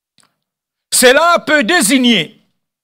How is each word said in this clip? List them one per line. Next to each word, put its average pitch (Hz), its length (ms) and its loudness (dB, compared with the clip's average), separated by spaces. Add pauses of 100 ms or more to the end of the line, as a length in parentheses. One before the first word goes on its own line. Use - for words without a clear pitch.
(920)
Cela 302 500 2
peut 294 240 -2
désigner 240 760 -2 (440)